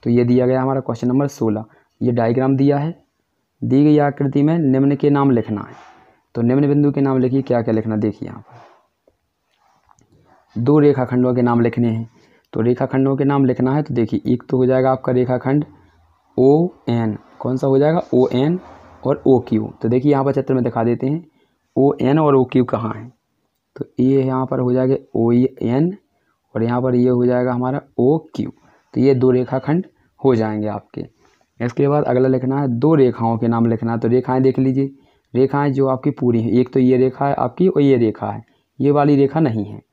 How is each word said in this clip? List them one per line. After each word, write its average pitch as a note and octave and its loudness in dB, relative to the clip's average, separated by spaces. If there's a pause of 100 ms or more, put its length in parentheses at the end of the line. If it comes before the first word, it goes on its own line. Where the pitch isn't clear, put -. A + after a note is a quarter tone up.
तो A#2+ -4
ये A#2+ 2
दिया B2 2
गया C3 0
हमारा C3+ -2
क्वेश्चन B2 -6
नंबर C3+ 0
सोलह, A2 -4 (360)
ये A#2+ 0
डायग्राम A#2+ 0
दिया C#3 2
है, D#3 -6 (680)
दी C3 2
गई D3+ 4
आकृति C#3+ 0
में D#3+ 2
निम्न C#3 2
के C#3+ 0
नाम C#3 2
लिखना A2 -2
है। - -16 (600)
तो A#2+ -4
निम्न C3 2
बिंदु C#3+ 2
के C#3+ -2
नाम C3+ 0
लिखिए, B2+ 0
क्या B2 -2
क्या A#2 -2
लिखना, A2 -2
देखिए G#2+ -4
यहाँ - -16
पर - -20 (2000)
दो C3+ 2
रेखाखंडों B2 2
के B2 0
नाम A#2+ 2
लिखने A#2 0
हैं। A2+ -6 (440)
तो - -4
रेखाखंडों C3+ 0
के C#3 -2
नाम C#3 2
लिखना B2+ 0
है D3+ 0
तो C#3 -8
देखिए, A2+ -2
एक B2 -2
तो C3 0
हो B2+ 2
जाएगा C3 2
आपका C3 -4
रेखाखंड B2+ 0 (720)
ओएन, B2+ 0 (220)
कौन B2+ -4
सा C#3 -2
हो C3+ 2
जाएगा, D3+ 2 (120)
ओएन C3 2 (460)
और C#3+ -2
ओक्यू। A#2+ 0 (100)
तो A2+ -2
देखिए C3 2
यहाँ C3+ 0
पर C#3 -2
चित्र C3+ -2
में B2+ 0
दिखा A#2 -2
देते A#2+ -2
हैं D#3+ -4 (520)
ओएन C3+ 2
और D3 2
ओक्यू B2+ 2
कहाँ A2+ -4
हैं, A2 -16 (640)
तो C#3+ -12 (140)
ये C3 2
यहाँ C3 -2
पर C3 -4
हो B2 -2
जाएगा C3 0 (200)
ओएन B2 0 (600)
और A#2 -2
यहाँ A#2+ -2
पर B2+ -2
ये B2 2
हो B2 0
जाएगा B2 0
हमारा B2+ -4 (180)
ओक्यू। C#3+ -2 (420)
तो A#2+ -2
ये C3+ 4
दो B2+ 2
रेखाखंड C3 -2 (360)
हो C3 2
जाएंगे G#2+ -4
आपके। - -10 (540)
इसके C3 -2
बाद D3 0
अगला B2+ 0
लिखना C3 -2
है, C#3 -2
दो B2+ 0
रेखाओं A#2 0
के A#2 -2
नाम A#2 0
लिखना A#2 -2
है। A#2 -4
तो A#2 -2
रेखाएं B2+ 0
देख C3 0
लीजिए, C3+ 0 (420)
रेखाएं C#3 0
जो C3+ 0
आपकी C3 -2
पूरी A#2+ 0
हैं, A2+ -2
एक B2 0
तो C#3 2
ये B2+ 4
रेखा C3 0
है C#3 -2
आपकी C3+ -2
और D3+ 0
ये C3+ 4
रेखा G#2 -2
है, G#2+ -12 (360)
ये C#3 2
वाली D3 4
रेखा C#3 2
नहीं A2 -2
है। G#2 -16 (100)